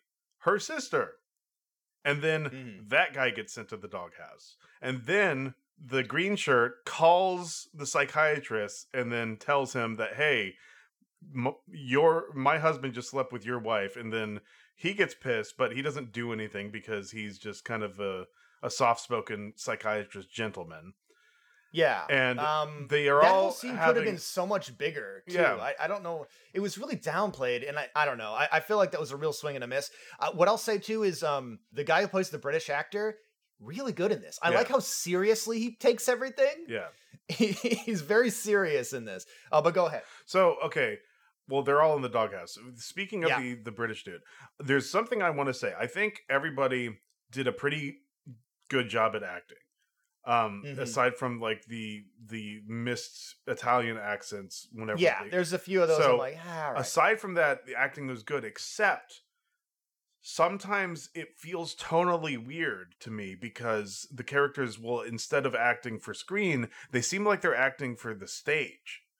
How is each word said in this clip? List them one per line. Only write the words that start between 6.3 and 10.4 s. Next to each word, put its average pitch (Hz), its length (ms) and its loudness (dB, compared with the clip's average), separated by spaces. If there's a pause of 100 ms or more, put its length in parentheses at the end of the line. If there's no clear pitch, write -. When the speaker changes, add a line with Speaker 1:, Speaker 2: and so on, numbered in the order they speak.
Speaker 1:
shirt 123 500 4
calls 175 880 4
the 147 140 -10
psychiatrist 143 1080 0
and 120 200 -2
then 113 240 -2
tells 139 380 0
him 113 220 -2
that, 107 180 -2
"Hey, 123 420 2 (760)